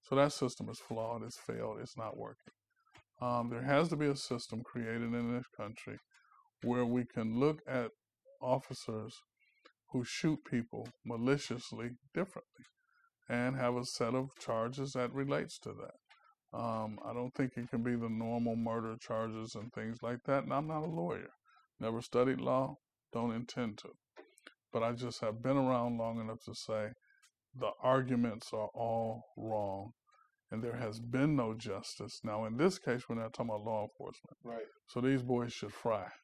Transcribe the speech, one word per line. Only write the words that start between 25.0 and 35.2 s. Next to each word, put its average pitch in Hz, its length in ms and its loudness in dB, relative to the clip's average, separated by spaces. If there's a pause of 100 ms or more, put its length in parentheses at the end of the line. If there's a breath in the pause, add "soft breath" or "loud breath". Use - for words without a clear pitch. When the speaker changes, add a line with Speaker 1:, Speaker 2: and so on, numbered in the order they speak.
Speaker 1:
have 110 200 -2
been 131 140 4
around 123 420 4
long 113 220 0
enough 110 240 -6
to 107 100 -8
say 107 360 -2 (680 soft breath)
the 117 120 0 (120)
arguments 123 680 4
are 107 220 0
all 113 500 0 (120)
wrong 107 560 -2 (580 soft breath)
and 113 120 -4
there 120 140 -2
has 113 240 -4
been 131 360 4
no 113 180 2
justice. 107 680 -6
Now, 110 220 -2
in 110 120 -4
this 185 220 6
case, 123 300 -2
we're 117 80 -2
not 113 160 -4
talking 117 180 -2
about 107 140 -2
law 110 180 0
enforcement. - 600 -10
Speaker 2:
Right. 117 180 -8 (240)
Speaker 1:
So - 140 -4
these 131 220 4